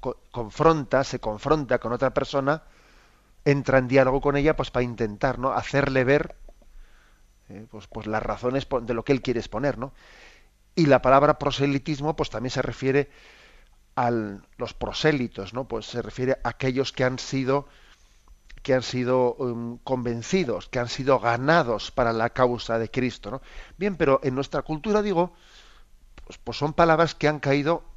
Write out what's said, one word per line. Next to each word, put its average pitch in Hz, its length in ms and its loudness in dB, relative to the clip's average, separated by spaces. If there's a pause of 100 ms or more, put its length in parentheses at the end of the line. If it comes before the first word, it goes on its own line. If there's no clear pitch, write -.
co-, 131 200 -8 (100)
confronta, 135 720 2
se 127 140 -8
confronta 127 600 0
con 117 140 -4
otra 123 220 -2
persona, 139 480 -2 (840)
entra 139 340 4
en 127 100 2
diálogo 131 340 4
con 143 140 2
ella, 151 200 2
pues, - 140 -4
para 123 140 0
intentar, 117 540 -2
¿no? 127 140 -2
hacerle 131 520 0
ver, 143 320 2 (1120)
eh, 101 220 -16
pues, 104 160 -16
pues, 110 200 -12
las 110 160 -2
razones 123 440 -2
po-, 131 140 -2
de 120 140 -4
lo 113 100 -4
que 143 80 2
él 131 100 2
quiere 117 180 -2
exponer, 120 380 -4
¿no? 127 140 -10 (840)
Y 160 120 4
la 131 140 8
palabra 139 380 6
proselitismo, 139 800 -2
pues, 156 120 -4
también 117 220 -6
se 135 100 -4
refiere 131 480 0 (840)
a 120 160 0
los 110 640 -6
prosélitos, 120 800 -2
¿no? 127 120 -8
Pues 110 200 -8
se 120 160 -8
refiere 127 420 -2
a 117 60 -2
aquellos 131 420 -2
que 131 120 0
han 127 140 0
sido, 135 480 -2 (960)
que 131 120 0
han 127 80 2
sido, 123 580 0
em, 120 380 -6
convencidos, 120 880 -2
que - 100 -4
han 120 100 -2
sido 131 300 2
ganados 120 720 2
para 117 200 2
la 113 180 0
causa 120 480 0
de 113 120 -4
Cristo, 123 400 -4
¿no? 131 100 -10 (380)
Bien, 190 180 -2
pero 143 260 4
en 131 120 -2
nuestra 135 280 -4
cultura, 202 380 0
digo, 180 320 0 (920)
pues, - 120 -20
pues - 200 -10
son 147 160 -2
palabras 165 400 4
que 147 140 0
han 151 120 -2
caído 143 440 0 (120)